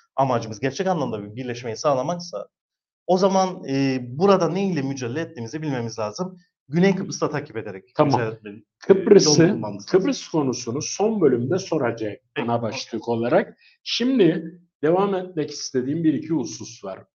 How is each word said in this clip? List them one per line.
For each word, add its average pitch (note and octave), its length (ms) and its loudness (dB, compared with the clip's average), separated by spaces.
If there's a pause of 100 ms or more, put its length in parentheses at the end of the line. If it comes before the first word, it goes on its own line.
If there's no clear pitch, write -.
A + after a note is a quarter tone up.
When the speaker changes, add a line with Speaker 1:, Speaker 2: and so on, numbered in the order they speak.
(160)
Speaker 1:
amacımız, A2+ 440 0
gerçek C3 260 -2
anlamda B2+ 360 -2
bir G#2 140 -12
birleşmeyi A#2+ 400 -8
sağlamaksa D3+ 720 -2 (580)
o F3+ 120 4
zaman, F#3+ 500 2
e, C3+ 340 0
burada E3 460 2
ne F#3+ 240 -2
ile C#3+ 100 -2
mücadele C3+ 380 -4
ettiğimizi D#3 420 -8
bilmemiz A#2+ 360 -4
lazım. A2+ 400 -6 (300)
Güney F3 260 4
Kıbrıs'ta F#3+ 360 -4
takip D3 260 -8
ederek G2 280 -10 (120)
Speaker 2:
Tamam. C#3+ 160 6
Speaker 1:
mücadele A2+ 240 0
etmenin, G#2 220 -16
e, - 60 -20 (140)
Speaker 2:
Kıbrıs'ı, F#3 640 6
Speaker 1:
yolunu F#3 120 6
bulmamız G2+ 320 -8
lazım. F#3+ 140 4
Speaker 2:
Kıbrıs - 280 -4
konusunu C3 540 -4
son G#3+ 380 -2
bölümde C3+ 380 2
soracağım A2+ 580 -4 (180)
Speaker 1:
Peki, B2 160 -4
Speaker 2:
ana A#2 80 0
Speaker 1:
okey. A2+ 100 -4
Speaker 2:
başlık - 400 -8
olarak. A#2+ 500 0 (240)
Şimdi A#3 800 0 (220)
devam F#3+ 320 2
etmek F3+ 360 -4
istediğim C#3 540 -4
bir D3+ 100 4
iki A2+ 140 -6
husus A#2+ 560 -6
var. G2 140 -10 (160)